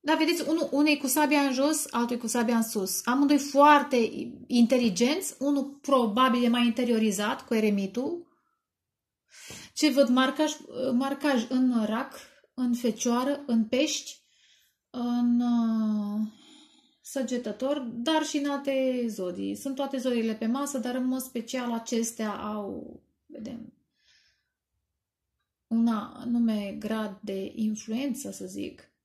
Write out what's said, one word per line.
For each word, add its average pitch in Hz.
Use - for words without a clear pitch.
Da, 311
vedeți, 320
unul, 320
unul 294
e 294
cu 294
sabia 294
în 277
jos, 285
altul 240
e 233
cu 233
sabia 233
în 226
sus. 196
Amândoi 277
foarte 277
inteligenți, 240
unul 277
probabil 240
e 240
mai 240
interiorizat 226
cu -
eremitul. 220
Ce 302
văd? 254
Marcaj, 277
marcaj 269
în 254
rac, 220
în 247
fecioară, 247
în 226
pești, -
în, 240
uh, 220
săgetător, 254
dar 254
și 294
în 285
alte 262
zodii. 196
Sunt 269
toate 269
zodiile 233
pe 226
masă, 277
dar 247
în 254
mod 254
special 240
acestea 226
au, 202
vedem, -
un 226
anume 220
grad 214
de 196
influență, 220
să 190
zic. -